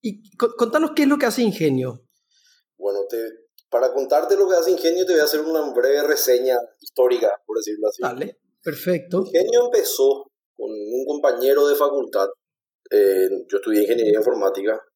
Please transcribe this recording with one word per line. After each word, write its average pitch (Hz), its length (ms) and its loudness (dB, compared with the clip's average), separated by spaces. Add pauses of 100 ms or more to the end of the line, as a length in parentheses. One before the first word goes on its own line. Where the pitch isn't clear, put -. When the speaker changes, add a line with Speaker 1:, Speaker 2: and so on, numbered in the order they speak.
Speaker 1:
Y - 360 -10
co-, 240 200 -2
contanos 294 400 0
qué 311 60 2
es 277 60 4
lo 285 100 2
que 277 80 0
hace 240 160 -2
Ingenio. 131 640 -2 (720)
Speaker 2:
Bueno, 101 220 -4 (100)
te, 117 80 -6 (500)
para 123 240 0
contarte 147 440 2
lo 196 120 4
que 185 60 4
hace 170 160 2
Ingenio, 175 340 0
te 180 80 -2
voy 160 80 4
a 151 40 4
hacer 151 160 0
una 160 200 -2 (140)
breve 139 300 2
reseña 127 520 0 (240)
histórica, 123 500 0 (140)
por 110 140 -6
decirlo 107 300 -4
así. - 140 -8
Speaker 1:
Dale, 131 380 -8 (220)
perfecto. 175 640 -4
Speaker 2:
Ingenio 240 400 2
empezó 139 580 0 (320)
con 113 140 -10
un 110 360 -6
compañero 143 600 2
de 143 80 4
facultad. 139 540 0 (600)
Eh, 95 380 4 (200)
yo - 100 -4
estudié 107 240 0
ingeniería 107 360 2
informática 110 600 -2 (180)